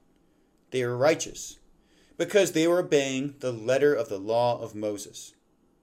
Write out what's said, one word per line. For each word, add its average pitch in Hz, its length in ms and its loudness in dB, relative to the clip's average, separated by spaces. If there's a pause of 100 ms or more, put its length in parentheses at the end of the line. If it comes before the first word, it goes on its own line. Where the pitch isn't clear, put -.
(720)
they 127 120 -2
were 120 100 -2
righteous - 640 0 (600)
because 170 340 2
they 160 160 2
were 175 120 4
obeying 139 580 0
the 127 140 -4
letter 131 420 2
of 117 160 -4
the 101 80 -6
law 117 420 0
of 110 140 -12
Moses. 107 580 -10 (500)